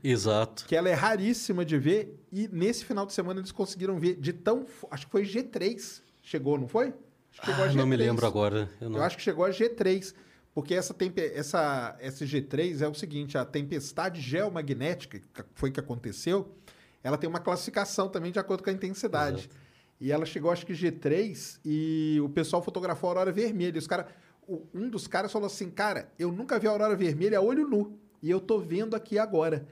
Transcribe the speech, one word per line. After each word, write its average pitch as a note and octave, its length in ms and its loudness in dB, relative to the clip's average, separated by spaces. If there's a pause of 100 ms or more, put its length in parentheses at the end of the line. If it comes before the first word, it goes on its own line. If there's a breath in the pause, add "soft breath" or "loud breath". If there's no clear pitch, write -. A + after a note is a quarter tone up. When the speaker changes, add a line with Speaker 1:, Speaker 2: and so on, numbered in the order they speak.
Speaker 1:
Exato. A2 640 4
Speaker 2:
Que E3 80 2
ela F3 140 4
é F3+ 40 6
raríssima G3 720 2
de D#3 120 2
ver F3+ 540 0
e G#3 160 -2
nesse G3 380 0
final G3+ 200 -2
de G3+ 80 -10
semana F#3 260 -2
eles F#3+ 120 -8
conseguiram F#3+ 480 -2
ver F3 160 2
de C#3+ 160 -2
tão A#3 340 0
fo-, - 260 -16
acho C#3 140 -12
que - 60 -20
foi G3+ 140 4
G G#3+ 180 -2
três, - 580 -4 (200)
chegou, D3 360 0
não C3 100 -2
foi? B3 260 2 (380)
Acho - 100 -20
que - 60 -10
chegou C#3 180 4
Speaker 1:
Ah, - 40 4
Speaker 2:
a C#3 40 4
Speaker 1:
não C3 120 6
me C3 60 6
Speaker 2:
G B2+ 60 6
três. A2+ 120 4
Speaker 1:
lembro A#2 160 4
agora, G#2 440 2 (100)
eu A#2 100 -6
não A2 100 -2
Speaker 2:
Eu D3 40 2
acho F3+ 140 0
que - 60 -12
chegou F3 220 0
a G3 60 2
G A3+ 180 2
três, F#3+ 460 0 (380 loud breath)
porque D3 200 -2
essa F3+ 200 0
tempe-, F3+ 420 -2
essa, C#3+ 680 0
esse C3+ 240 -6
G C#3 160 0
três C#3+ 400 -2
é D3+ 60 2
o D3+ 60 -4
seguinte, D3 440 -6
a B2 80 0
tempestade D#3+ 760 -4
geomagnética, D3+ 960 -4
que - 240 -16 (100)
foi C3+ 180 -2
que C3+ 80 -6
aconteceu, C3 760 -4 (480 loud breath)
ela C#3 140 0
tem D#3+ 120 -4
uma E3+ 100 -4
classificação G3 720 -2
também F3+ 220 -4
de G3+ 80 -2
acordo F#3+ 240 -2
com G3+ 60 -2
a G3 40 0
intensidade. F#3 640 -2 (100)
Speaker 1:
Exato. - 60 -20 (440 soft breath)
Speaker 2:
E C3 120 -2
ela D#3 140 0
chegou, D#3+ 260 0
acho E3+ 140 -2
que F#3 80 -6
G E3+ 180 0
três, E3+ 720 -2
e D#3 600 0
o C#3+ 60 0
pessoal E3 320 0
fotografou F3+ 480 -2
a - 20 2
aurora F#3 200 2
vermelha. F#3 460 0
E - 20 -2
os D#3+ 80 -6
cara, F3+ 200 -2 (380 loud breath)
o, F3 280 -8
um G#3+ 160 -6
dos G#3+ 180 -6
caras G3 240 -2
falou G3+ 160 0
assim, G3 220 -6
"Cara, G3 500 -2
eu F3 140 0
nunca A#3 260 -2
vi G#3+ 80 2
a G#3+ 40 4
aurora G#3 260 4
vermelha F#3 400 2
a F#3+ 40 6
olho C4+ 260 4
nu, G#3 300 0 (240)
e D3+ 80 0
eu F#3 120 4
tô G#3+ 180 2
vendo F#3+ 360 -2
aqui G#3+ 220 -2
agora." E3 540 2